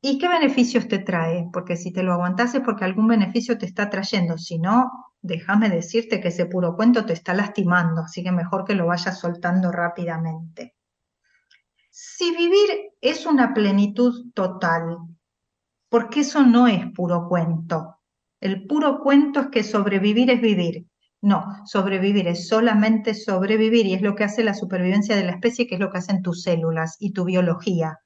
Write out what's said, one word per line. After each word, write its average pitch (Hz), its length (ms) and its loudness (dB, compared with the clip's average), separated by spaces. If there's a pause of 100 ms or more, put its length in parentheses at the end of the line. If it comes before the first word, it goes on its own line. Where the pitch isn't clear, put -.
¿Y 269 160 -2
qué 359 100 -2
beneficios 269 600 2
te 196 100 -2
trae? 170 540 -2
Porque 180 240 -6
si 175 160 -8
te 185 100 -2
lo 185 80 0
aguantás 180 440 0
es 269 60 0
porque 214 220 -4
algún 190 240 0
beneficio 226 500 0
te - 80 -8
está 208 240 -6
trayendo. 190 480 -2
Si 165 220 -8
no, 233 320 2 (300)
déjame 196 480 0
decirte 190 500 -2
que 180 80 -4
ese 170 180 -2
puro 175 300 -2
cuento 226 300 4
te 170 80 -4
está 180 200 -6
lastimando, 180 680 0
así 175 200 -10
que 180 120 -2
mejor 185 320 -2
que 202 100 -2
lo 175 120 0
vayas 175 300 -2
soltando 175 540 -2
rápidamente. 170 1040 -6 (1120)
Si - 460 -4
vivir 381 640 2
es 302 260 -2
una 277 280 2
plenitud 208 800 2
total, 170 640 -2 (880)
porque 240 340 0
eso 285 220 2
no 247 240 8
es 196 240 0
puro 175 380 -2
cuento. 165 680 -2 (420)
El 196 260 -4
puro 294 320 0
cuento 285 400 4
es 262 80 -2
que 214 160 0
sobrevivir 208 680 2
es 247 100 2
vivir. 180 460 0 (340)
No, 202 240 2 (200)
sobrevivir 196 640 0
es 175 220 -4
solamente 220 640 2
sobrevivir 208 720 2
y 185 80 0
es 180 80 -2
lo 202 140 0
que 208 100 0
hace 214 180 -2
la 208 100 0
supervivencia 202 600 0
de 190 80 2
la 175 80 -2
especie, 233 340 -2
que - 100 -8
es 180 40 -6
lo 196 100 0
que 185 100 -6
hacen 185 220 -2
tus 175 200 -6
células 165 580 -2
y 208 140 -6
tu 185 100 -4
biología. 170 840 0